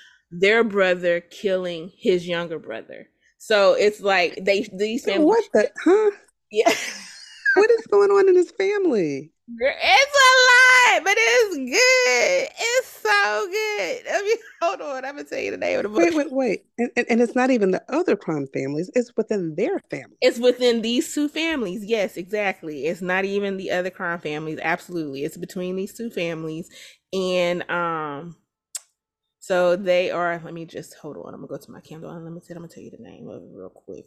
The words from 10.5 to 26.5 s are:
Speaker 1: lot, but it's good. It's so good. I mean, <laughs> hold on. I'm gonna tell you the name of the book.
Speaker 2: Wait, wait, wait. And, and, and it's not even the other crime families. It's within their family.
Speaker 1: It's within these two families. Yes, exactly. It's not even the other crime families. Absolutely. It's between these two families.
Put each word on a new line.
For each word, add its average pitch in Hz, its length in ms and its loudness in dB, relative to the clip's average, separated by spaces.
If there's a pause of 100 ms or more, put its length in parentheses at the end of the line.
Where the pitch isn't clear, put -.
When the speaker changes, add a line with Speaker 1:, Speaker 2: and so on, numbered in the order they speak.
Speaker 1:
lot, 311 100 0
but 392 140 2
it's 453 380 2
good. 269 920 2 (100)
It's 480 300 -2
so 415 600 0
good. 415 580 -6
I 320 160 -2
mean, 427 120 0 (120)
<laughs> - 140 -14
hold 339 180 -2
on. 269 240 -10
I'm 285 120 -12
gonna 294 80 -14
tell - 160 -10
you 101 100 -6
the - 80 -6
name 87 200 -2
of - 40 -2
the 202 60 -4
book. 214 120 -2
Speaker 2:
Wait, 339 140 4
wait, 294 180 -4
wait. 254 320 -4 (140)
And, 240 180 -4
and, 240 140 0
and 233 100 2
it's 233 140 0
not 254 160 2
even 202 220 2
the 175 160 -4
other 294 280 0
crime 147 380 -4
families. 143 400 -4
It's 240 220 -2
within 190 400 -4
their 320 240 -2 (100)
family. - 300 -12
Speaker 1:
It's 240 180 2
within 240 440 2
these 240 300 -2
two 294 160 -2
families. 262 560 -4
Yes, 226 320 -2
exactly. 175 680 -6
It's 170 160 -4
not 185 220 -2
even 196 320 -4
the 190 160 -8
other 180 180 -2
crime 175 300 -8
families. 156 420 -8
Absolutely. 156 600 -6
It's 165 120 -8
between 180 400 -8
these 190 160 -8
two 233 180 -12
families. 165 600 -6 (420)